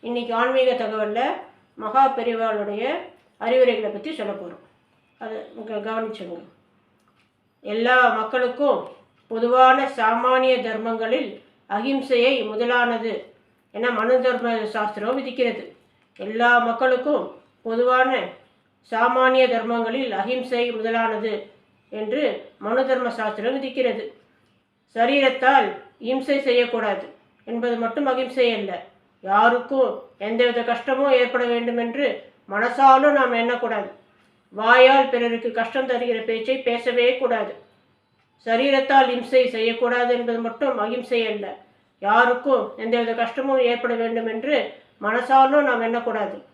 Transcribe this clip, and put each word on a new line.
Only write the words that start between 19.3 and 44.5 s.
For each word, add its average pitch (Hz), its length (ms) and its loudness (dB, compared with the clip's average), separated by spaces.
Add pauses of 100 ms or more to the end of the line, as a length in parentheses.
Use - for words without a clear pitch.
தர்மங்களில் 233 640 -2
அகிம்சை 240 600 -4
முதலானது 220 800 -4 (380)
என்று 220 680 -4
மனு 247 280 -2
தர்ம 254 240 0
சாஸ்திரம் 226 520 -4
விதிக்கிறது. 240 500 -4 (840)
சரீரத்தால் 254 800 2 (220)
இம்சை 269 420 -2
செய்யக்கூடாது 233 680 0 (380)
என்பது 233 320 -4
மட்டும் 233 300 -2
அகிம்சை 254 480 0
அல்ல. 190 300 -8 (360)
யாருக்கும் 240 840 2 (160)
எந்தவித 233 440 0
கஷ்டமும் 262 500 0
ஏற்பட 247 320 2
வேண்டும் 233 320 -2
என்று 233 560 -4 (180)
மனசாலும் 262 600 4
நாம் 254 220 2
எண்ணக்கூடாது. 233 560 -2 (580)
வாயால் 254 600 6
பிறருக்கு 233 440 -2
கஷ்டம் 226 360 -4
தருகிற 240 340 -2
பேச்சை 226 360 -2
பேசவே 240 600 0
கூடாது. 233 360 -2 (880)
சரீரத்தால் 269 640 4
இம்சை 247 400 2
செய்யக்கூடாது 240 680 0
என்பது 233 240 -2
மட்டும் 233 400 -4
அகிம்சை 233 480 -2
அல்ல. 208 300 -8 (420)
யாருக்கும் 240 800 2
எந்தவித 226 360 -2
கஷ்டமும் 262 480 -2
ஏற்பட 240 340 0
வேண்டும் 226 320 -2
என்று 226 480 -2 (280)